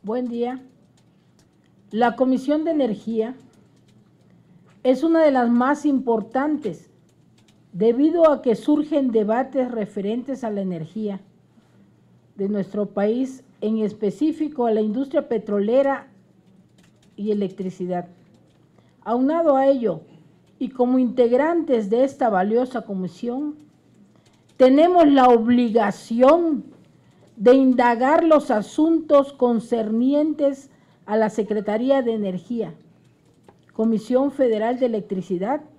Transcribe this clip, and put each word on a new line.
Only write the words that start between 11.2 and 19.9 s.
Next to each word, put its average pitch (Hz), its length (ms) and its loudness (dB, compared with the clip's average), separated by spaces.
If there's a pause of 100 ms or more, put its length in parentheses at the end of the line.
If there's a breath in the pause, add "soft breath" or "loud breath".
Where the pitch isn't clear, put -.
de 196 120 -4
nuestro 202 380 -4
país, 226 580 -4 (160)
en 220 160 -2
específico 240 880 -4
a 226 60 0
la 214 100 0
industria 269 480 -4
petrolera 233 760 -2 (1080)
y 208 160 -6
electricidad. 185 760 -6 (1000 soft breath)
Aunado 269 500 0
a 269 120 2
ello, 226 340 0 (580 soft breath)